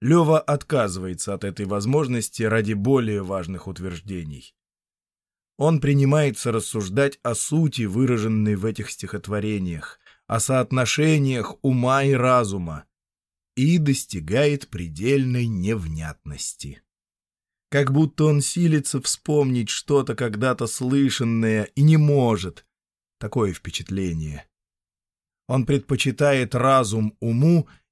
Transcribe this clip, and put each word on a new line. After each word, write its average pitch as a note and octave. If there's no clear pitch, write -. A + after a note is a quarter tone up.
Лева D#3
отказывается G2+
от F#2+
этой G2
возможности A#2
ради A2
более G#2+
важных F#2
утверждений. F2
Он D#3
принимается C#3
рассуждать A2
о A#2+
сути, D3
выраженной G#2+
в F#2+
этих G#2+
стихотворениях – F#2+
о A2+
соотношениях C3
ума C3
и C#3
разума, G2+
и D3+
достигает C#3
предельной A#2+
невнятности. D#2+
Как C#3
будто D3+
он D3
силится D#3
вспомнить C3
что-то C3
когда-то A#2+
слышанное A#2
и -
не D#3
может. A#2+
Такое G#2
впечатление. D#2+
Он B2+
предпочитает C3+
разум A#2
уму C#3